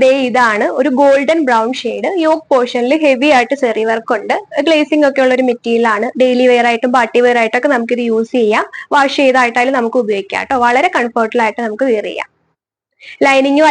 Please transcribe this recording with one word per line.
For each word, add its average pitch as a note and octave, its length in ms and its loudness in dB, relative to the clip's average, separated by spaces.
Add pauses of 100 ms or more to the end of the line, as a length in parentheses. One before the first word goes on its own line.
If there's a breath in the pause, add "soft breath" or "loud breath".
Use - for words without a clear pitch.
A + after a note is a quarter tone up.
ദേ C4 80 4 (160)
ഇതാണ്, A#3 400 0 (140)
ഒരു C#4 80 0 (100)
ഗോൾഡൻ C#4 480 2
ബ്രൗൺ A3+ 220 0 (120)
ഷെയ്ഡ്. A3 300 -4 (140)
യോക്ക് D#4 260 0
പോർഷനിൽ B3 420 0 (100)
ഹെവി C#4 360 2
ആയിട്ട് A#3+ 240 -2
സെറി A3 260 -2
വർക്ക് A3+ 280 -4
ഉണ്ട്. G#3 180 -4 (320)
ഗ്ലേസിംഗ് D4+ 420 2
ഒക്കെ C4+ 160 0
ഉള്ള B3+ 140 0
ഒരു C4 100 0
മെറ്റീരിയൽ A#3 460 -2
ആണ്. A3 140 -4 (120)
ഡെയിലി B3+ 300 2
വെയർ A#3+ 200 2
ആയിട്ടും A#3+ 260 -2
പാർട്ടി A#3 280 0
വെയർ B3 160 2
ആയിട്ടൊക്കെ B3 340 0
നമുക്ക് A#3 220 -4
ഇത് B3 140 -2
യൂസ് A3+ 280 -2
ചെയ്യാം. A3+ 260 0 (300 loud breath)
വാഷ് C#4 280 0
ചെയ്തായിട്ടായാലും B3+ 560 2
നമുക്ക് A#3 260 -2
ഉപയോഗിക്കാം G3+ 460 -6
ട്ടോ. B3 160 0
വളരെ C#4 300 0
കംഫർട്ടബിൾ A#3 500 -2
ആയിട്ട് G#3+ 200 -6
നമുക്ക് G#3+ 240 -4
വെയർ G#3 200 -2
ചെയ്യാം. - 200 -12 (960 loud breath)
ലൈനിങ്ങും C#4 440 2